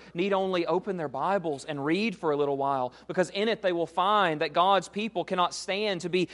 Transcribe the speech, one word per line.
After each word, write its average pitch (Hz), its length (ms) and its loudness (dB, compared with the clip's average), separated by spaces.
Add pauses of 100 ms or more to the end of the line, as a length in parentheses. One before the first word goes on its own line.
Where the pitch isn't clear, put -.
(140)
need 190 180 0
only 190 340 0
open 185 300 -2
their 160 140 -6
Bibles 156 560 -2
and 143 180 -6
read 185 320 0
for 165 160 -2
a 147 60 2
little 143 180 2
while, 139 380 0 (160)
because 170 220 0
in 208 180 -2
it 220 120 -2
they 185 120 2
will 170 120 0
find 185 540 2
that 156 140 -2
God's 180 340 4
people 202 380 -6
cannot 180 280 0
stand 202 460 -4
to 175 100 -6
be 180 240 0